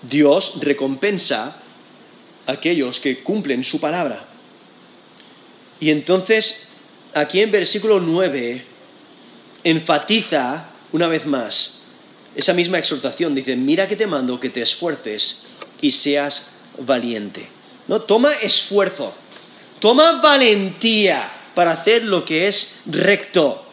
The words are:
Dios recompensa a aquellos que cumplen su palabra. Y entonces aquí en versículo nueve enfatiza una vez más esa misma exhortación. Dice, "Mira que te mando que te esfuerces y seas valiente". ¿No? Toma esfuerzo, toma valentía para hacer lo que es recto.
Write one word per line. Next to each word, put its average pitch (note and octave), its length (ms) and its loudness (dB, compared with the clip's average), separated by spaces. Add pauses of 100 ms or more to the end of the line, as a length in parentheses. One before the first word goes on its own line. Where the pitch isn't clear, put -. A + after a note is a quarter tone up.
Dios D3 580 2
recompensa C#3 1000 -2 (840)
a B2+ 60 -4
aquellos C#3 480 -2
que C3 240 -4
cumplen C#3+ 400 -2
su - 160 -4
palabra. D3+ 480 -4 (1500)
Y D#3 120 2
entonces F#3 760 0 (440)
aquí D#3 280 0
en G#3+ 100 2
versículo G3+ 480 2
nueve C#3+ 680 -2 (960)
enfatiza D#3+ 1040 0 (220)
una E3 160 0
vez D#3+ 180 -2
más B2+ 580 -2 (520)
esa F#3+ 180 0
misma F3 240 0
exhortación. D#3+ 560 -4
Dice, C3 220 -4
"Mira D#3 320 0
que G#3 80 -4
te G#3 120 -2
mando B2+ 320 -4
que B2+ 100 -6
te B2 120 -6
esfuerces A2+ 840 -6 (360)
y C#3+ 100 2
seas C#3+ 600 -4 (260)
valiente". A#2 720 -4 (380)
¿No? G#3+ 140 0
Toma A#3+ 320 4
esfuerzo, F#3+ 840 0 (640)
toma C#4 420 6
valentía G#3 1120 4 (220)
para F3 160 4
hacer A3+ 320 2
lo F#3+ 200 0
que E3 240 0
es - 380 -6
recto. D#3+ 880 0